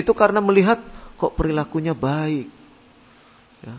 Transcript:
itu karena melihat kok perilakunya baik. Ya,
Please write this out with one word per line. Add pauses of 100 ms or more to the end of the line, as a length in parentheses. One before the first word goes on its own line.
itu
karena
melihat (400)
kok
perilakunya
baik. (1120)
Ya,